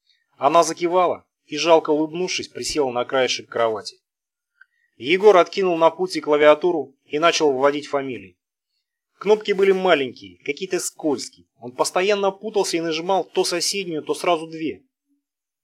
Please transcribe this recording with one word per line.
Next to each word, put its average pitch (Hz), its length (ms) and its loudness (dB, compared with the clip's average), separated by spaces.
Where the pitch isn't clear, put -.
Она 156 260 4
закивала 165 600 -2
и, 151 120 -12
жалко 160 320 4
улыбнувшись, 156 580 -2
присела 131 440 -4
на 120 120 -2
краешек 127 460 -2
кровати. 113 520 -4
Егор 185 420 4
откинул 175 400 2
на 165 120 6
пульте 170 320 -6
клавиатуру 151 840 2
и 147 160 -6
начал 160 320 2
вводить 143 360 0
фамилии. 120 500 -8
Кнопки 208 320 0
были 196 200 2
маленькие, 139 720 0
какие-то 180 360 -6
скользкие. - 680 -6
Он 123 140 -16
постоянно 196 580 -2
путался 196 460 -4
и 165 40 -4
нажимал 165 440 -2
то - 180 -2
соседнюю, 175 600 -6
то 151 100 -4
сразу 165 340 -2
две. 160 360 -10